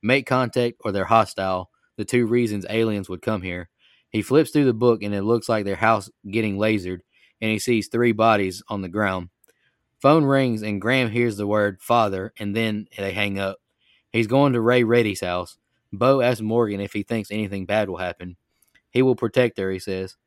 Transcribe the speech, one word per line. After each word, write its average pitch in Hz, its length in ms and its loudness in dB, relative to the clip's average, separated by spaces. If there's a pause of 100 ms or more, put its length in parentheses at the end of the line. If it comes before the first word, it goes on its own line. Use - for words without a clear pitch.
Make 127 240 2
contact 123 580 -2
or 110 80 -4
they're 95 140 -2
hostile, 95 640 0 (260)
the 110 80 -8
two 123 220 0
reasons 107 440 -2
aliens 107 380 -2
would 92 140 -10
come 107 200 -4
here. 87 280 -10 (400)
He - 120 -2
flips 147 300 2
through 147 140 2
the 127 80 4
book 113 280 2
and 104 140 -6
it 98 60 -2
looks 110 260 -2
like 110 160 -2
their 98 120 -4
house 107 340 2 (200)
getting 107 280 -2
lasered, 98 420 -2 (400)
and 110 120 -2
he 107 80 -2
sees 113 280 -2
three 120 240 2
bodies 104 560 2
on 101 140 -6
the 92 80 -6
ground. 95 400 -2 (720)
Phone 151 240 6
rings 131 360 2
and 104 200 -4
Graham 120 280 2
hears 113 280 0
the 104 100 -4
word 104 320 0
"father" 107 580 0
and 101 180 -6
then 107 320 -4 (100)
they 98 160 -6
hang 98 260 -2
up. 98 180 -4 (540)
He's 117 160 0
going 135 260 2
to 120 80 0
Ray 120 220 4
Reddy's 110 380 2
house. 90 360 -6 (360)
Bo 127 280 4
asks 120 200 2
Morgan 110 400 0
if 101 100 -6
he 104 120 -4
thinks 110 280 -6
anything 101 340 -6
bad 101 240 0
will 90 80 -8
happen. 90 380 -8 (540)
He 123 120 0
will 131 140 4
protect 120 420 0
her, 95 140 -4
he 95 80 -6
says. 95 480 -8